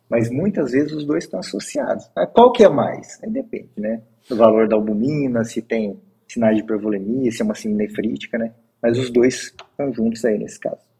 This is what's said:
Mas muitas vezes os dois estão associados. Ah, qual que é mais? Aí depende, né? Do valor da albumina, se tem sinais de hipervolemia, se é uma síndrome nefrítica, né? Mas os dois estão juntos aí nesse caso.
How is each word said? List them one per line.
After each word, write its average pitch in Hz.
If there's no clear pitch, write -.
Mas 117
muitas 147
vezes 147
os 151
dois 156
estão -
associados. -
Ah, 175
qual 247
que 220
é 185
mais? 117
Aí 110
depende, -
né? 110
Do 127
valor 110
da 110
albumina, 117
se 113
tem 110
sinais 110
de 107
hipervolemia, 107
se 117
é 110
uma 107
síndrome 104
nefrítica, 107
né? 113
Mas 117
os 131
dois 120
estão 143
juntos 113
aí 110
nesse -
caso. -